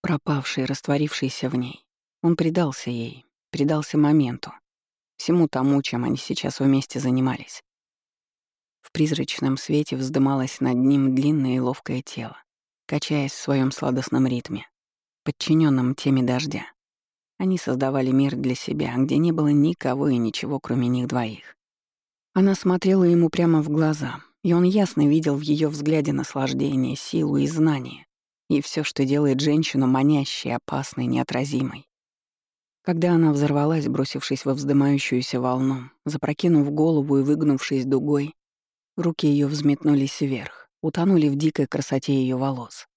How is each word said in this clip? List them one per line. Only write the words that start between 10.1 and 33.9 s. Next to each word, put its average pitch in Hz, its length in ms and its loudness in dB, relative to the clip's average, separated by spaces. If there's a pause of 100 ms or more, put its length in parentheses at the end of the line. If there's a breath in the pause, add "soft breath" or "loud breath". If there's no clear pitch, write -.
над 127 160 0
ним 135 360 2
длинное 135 440 2
и - 20 0
ловкое 127 420 -4
тело, 120 400 -12 (460)
качаясь 147 460 -2
в - 80 -10
своем 135 300 0
сладостном 131 540 -2
ритме, 123 460 -6 (520)
подчиненном 139 720 2
теме 135 280 2
дождя. 127 420 -2 (720)
Они 190 200 0
создавали 135 540 -2
мир 135 240 2
для 127 200 -2
себя, 139 420 -6
где 135 200 0
не 170 140 2
было 156 180 2
никого 143 580 2
и 131 100 2
ничего, 120 420 -4
кроме 123 280 -2
них 123 200 -2
двоих. 117 480 -6 (800)
Она 196 220 4
смотрела 185 480 2
ему 170 260 6
прямо 165 320 2
в 156 80 -4
глаза, 151 520 0 (220)
и 170 100 2
он 175 100 4
ясно 180 440 2
видел 151 280 2
в 143 60 -4
ее 151 280 0
взгляде 147 440 0
наслаждение, 135 840 -2
силу 151 420 -2
и 139 100 0
знание, 151 580 -2 (440)
и 143 120 2
все, 151 220 -4
что 139 220 -2
делает 139 340 2
женщину 147 480 2
манящей, 135 680 2
опасной, 131 500 -6
неотразимой. 127 840 -4 (960)
Когда 175 300 0
она 165 180 6
взорвалась, 147 560 0
бросившись 135 580 -4